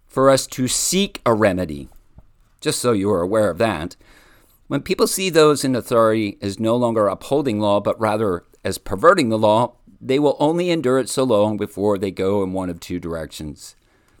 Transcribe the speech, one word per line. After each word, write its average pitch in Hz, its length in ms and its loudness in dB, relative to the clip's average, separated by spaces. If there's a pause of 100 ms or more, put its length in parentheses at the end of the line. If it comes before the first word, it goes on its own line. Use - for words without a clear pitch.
for 135 240 2
us 135 180 4
to 127 200 -4
seek - 580 -2
a 120 80 4
remedy. 90 560 0 (720)
Just - 180 -4
so 120 140 0
you 101 180 0
are 90 100 0
aware 101 280 0
of 82 80 -6
that. 90 400 -4 (720)
When 139 160 -4
people 220 240 0
see 190 220 -4
those 151 360 4
in 131 100 0
authority 110 640 2
as 98 180 -6
no 113 180 0
longer 113 300 0
upholding 113 520 -2
law, 104 220 2
but 104 180 -4
rather 107 460 -2 (180)
as 95 140 -4
perverting 135 520 2
the 110 80 0
law, 110 380 2 (240)
they 131 200 -2
will 143 200 2
only 170 300 0
endure 131 300 2
it 117 100 -4
so 135 140 -2
long 107 340 2
before 101 400 -2
they 98 140 -4
go 98 320 0
in 92 100 -4
one 92 160 -4
of 85 100 -10
two 87 200 -8
directions. 78 760 -12 (460)